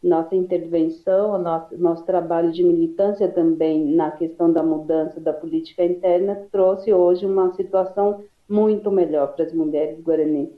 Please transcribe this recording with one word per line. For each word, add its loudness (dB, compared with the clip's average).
nossa 0
intervenção, 0
o -2
nosso, -6
nosso 0
trabalho 0
de -2
militância 2
também 0
na 2
questão 0
da 2
mudança -2
da -2
política -4
interna, 0
trouxe 2
hoje 4
uma 2
situação -2
muito 2
melhor 0
para -2
as -8
mulheres -2
guarani 0